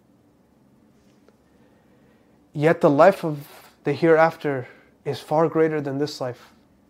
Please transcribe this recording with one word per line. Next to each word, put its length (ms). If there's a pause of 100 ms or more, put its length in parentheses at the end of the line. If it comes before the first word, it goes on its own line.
(2500)
Yet 260
the 100
life 360
of 220 (360)
the 100
hereafter 760 (360)
is 160
far 280
greater 340
than 160
this 220
life. 320 (380)